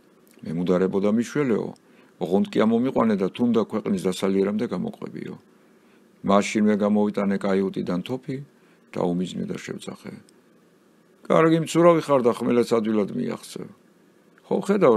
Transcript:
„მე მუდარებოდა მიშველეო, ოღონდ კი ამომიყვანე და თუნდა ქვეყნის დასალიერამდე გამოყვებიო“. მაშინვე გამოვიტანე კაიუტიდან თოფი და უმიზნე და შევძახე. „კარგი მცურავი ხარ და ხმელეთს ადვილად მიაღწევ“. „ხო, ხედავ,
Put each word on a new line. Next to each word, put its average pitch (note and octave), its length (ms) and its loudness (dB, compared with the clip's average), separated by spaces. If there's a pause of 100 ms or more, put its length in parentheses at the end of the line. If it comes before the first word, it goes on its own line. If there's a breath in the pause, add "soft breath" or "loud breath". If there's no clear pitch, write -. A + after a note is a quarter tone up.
(440)
„მე - 80 -10
მუდარებოდა F#2 600 0
მიშველეო, A2+ 560 -2 (520 soft breath)
ოღონდ F#2+ 320 0
კი A#2 120 0
ამომიყვანე A#2 520 2
და F#2 160 -2
თუნდა A#2+ 320 0
ქვეყნის G2+ 400 -4
დასალიერამდე G2 640 0
გამოყვებიო“. - 680 -8 (880 soft breath)
მაშინვე G#2 500 2 (100)
გამოვიტანე G#2 600 0
კაიუტიდან F#2+ 640 -2
თოფი C3 280 -8 (560 soft breath)
და - 80 -6 (120)
უმიზნე F2+ 320 -4
და F2 120 -8
შევძახე. - 580 -14 (1080)
„კარგი E3 400 4
მცურავი E3 400 4
ხარ C#3+ 180 2
და A#2 100 4
ხმელეთს A#2+ 440 0
ადვილად G#2+ 400 0
მიაღწევ“. - 520 -8 (760)
„ხო, G3 160 -2
ხედავ, F#3 360 4